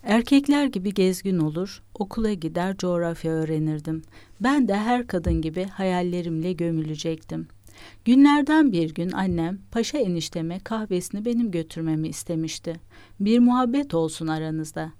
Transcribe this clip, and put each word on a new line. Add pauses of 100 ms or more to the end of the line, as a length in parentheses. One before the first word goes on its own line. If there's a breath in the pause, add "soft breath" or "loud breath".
Erkekler
gibi
gezgin
olur, (100)
okula
gider
coğrafya
öğrenirdim. (400 soft breath)
Ben
de
her
kadın
gibi
hayallerimle
gömülecektim. (580 loud breath)
Günlerden
bir
gün
annem (120)
paşa
enişteme
kahvesini
benim
götürmemi
istemişti. (440 soft breath)
"Bir
muhabbet
olsun
aranızda."